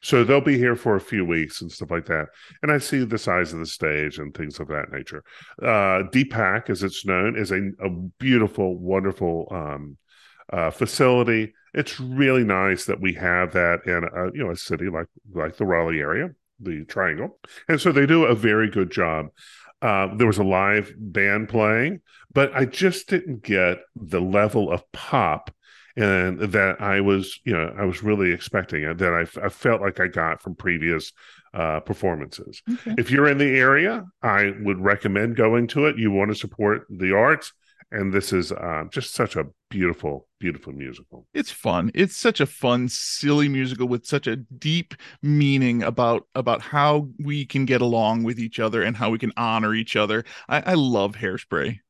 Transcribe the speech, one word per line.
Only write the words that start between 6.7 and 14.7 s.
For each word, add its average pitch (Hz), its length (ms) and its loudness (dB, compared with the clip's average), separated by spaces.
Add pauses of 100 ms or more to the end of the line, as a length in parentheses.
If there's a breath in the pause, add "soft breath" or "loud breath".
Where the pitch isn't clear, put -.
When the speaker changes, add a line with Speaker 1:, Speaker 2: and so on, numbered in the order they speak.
Speaker 1:
as 95 120 -2
it's 95 220 -6
known, 95 320 0
is 98 160 -4
a, 98 180 -2 (100)
a 98 100 -4 (280)
beautiful, 110 600 2
wonderful, 92 720 -2
um, 73 480 -10 (520 soft breath)
uh, 82 200 0
facility. 117 840 2 (220 soft breath)
It's - 260 -6
really 131 440 2
nice 95 420 2
that 95 140 -4
we 95 140 0
have 90 380 0
that 87 340 2
in 87 180 0
a, 90 300 -4
you 147 80 -6
know, 101 80 -4
a 87 60 -6
city 87 320 -6